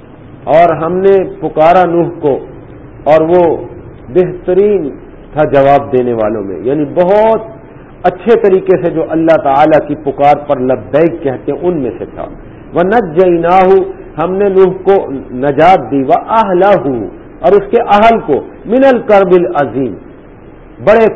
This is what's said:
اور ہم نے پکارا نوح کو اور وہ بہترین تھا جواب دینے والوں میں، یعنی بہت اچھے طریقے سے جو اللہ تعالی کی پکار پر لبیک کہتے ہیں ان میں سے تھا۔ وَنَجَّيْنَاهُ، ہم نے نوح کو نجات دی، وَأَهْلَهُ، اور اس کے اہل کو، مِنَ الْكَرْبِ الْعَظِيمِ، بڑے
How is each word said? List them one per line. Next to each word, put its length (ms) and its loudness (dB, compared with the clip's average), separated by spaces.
اور 260 4
ہم 100 -4
نے 80 4
پکارا 480 2
نوح 200 0
کو 120 0
اور 180 4
وہ 120 4
بہترین 760 0
تھا 100 0
جواب 440 2
دینے 240 -2
والوں 220 -4
میں، 160 -10
یعنی 160 -2
بہت 520 0
اچھے 320 0
طریقے 400 2
سے 140 -2
جو 160 -2
اللہ 320 2
تعالی 340 2
کی 80 -6
پکار 420 0
پر 120 -2
لبیک 520 -2
کہتے 280 -6
ہیں 160 -6
ان 160 -2
میں 160 -6
سے 60 -12
تھا۔ 100 -12
وَنَجَّيْنَاهُ، 920 2
ہم 220 -4
نے 160 0
نوح 180 4
کو 80 4
نجات 360 2
دی، 180 0
وَأَهْلَهُ، 760 0
اور 120 4
اس 140 -2
کے 80 2
اہل 320 4
کو، 100 0
مِنَ 180 4
الْكَرْبِ 480 2
الْعَظِيمِ، 540 -4
بڑے 280 4